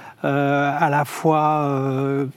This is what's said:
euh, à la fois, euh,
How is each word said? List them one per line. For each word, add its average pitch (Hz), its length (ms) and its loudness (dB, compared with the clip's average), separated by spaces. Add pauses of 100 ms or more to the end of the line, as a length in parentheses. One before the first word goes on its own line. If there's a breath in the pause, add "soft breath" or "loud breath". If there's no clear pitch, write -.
(260 loud breath)
euh, 143 500 0
à 151 140 2
la 147 160 0
fois, 151 640 2
euh, 139 580 -2 (120)